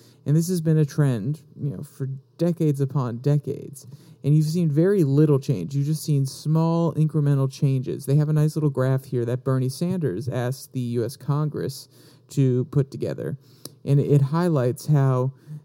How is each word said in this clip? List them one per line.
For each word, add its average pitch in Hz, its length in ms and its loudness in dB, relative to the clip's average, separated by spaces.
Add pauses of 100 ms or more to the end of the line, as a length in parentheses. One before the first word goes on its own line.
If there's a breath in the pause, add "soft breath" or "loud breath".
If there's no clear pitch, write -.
(260 soft breath)
And 143 100 2
this 165 120 2
has 185 120 -2
been 160 200 2
a 151 60 4
trend, 139 580 -2 (180)
you 143 80 -4
know, 95 140 -10
for 135 260 -10 (300)
decades 165 420 0
upon 131 360 -2
decades. - 680 -4 (380 loud breath)
And 147 120 4
you've 156 120 4
seen 160 240 0
very 180 320 4
little 143 340 4
change. 131 380 -4
You've 143 100 0
just 156 180 -2
seen 139 220 0
small 165 680 0
incremental 143 580 2
changes. 135 560 -2
They 135 80 2
have 151 140 2
a 156 40 2
nice 151 220 2
little 151 160 0
graph 131 320 0
here 120 220 -2
that 123 180 -4
Bernie 131 260 0
Sanders 151 580 -4
asked 123 460 -6
the 131 60 -4
U 120 260 -2
S 127 100 -8
Congress 143 720 -4 (420 loud breath)
to 127 360 2
put 135 240 0
together. - 480 -6 (460 loud breath)
And 143 160 2
it 139 200 4
highlights 143 680 0
how 135 460 2 (320 loud breath)